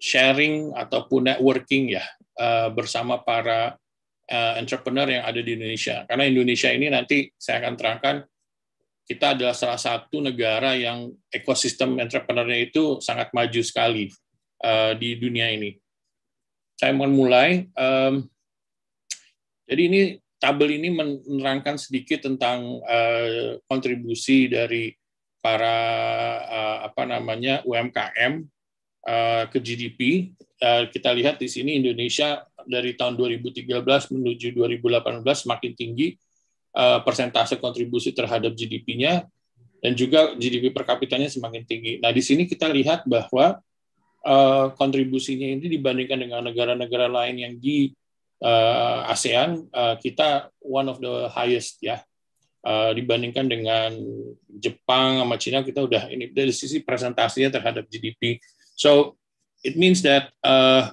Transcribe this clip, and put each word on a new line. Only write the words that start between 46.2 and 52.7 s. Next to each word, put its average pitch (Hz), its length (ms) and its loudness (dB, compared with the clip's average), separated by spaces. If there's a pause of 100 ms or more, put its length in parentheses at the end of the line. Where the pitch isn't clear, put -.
negara-negara 123 560 0
lain 123 320 -2
yang 120 180 -10
di, 139 380 0 (480)
eh, 117 640 4
asean, 127 640 0
eh, 120 320 0
kita 143 560 0
one 135 320 -4
of 123 80 -10
the 123 320 -6
highest 123 480 -2
ya. 113 240 -6 (640)
Eh, 110 320 0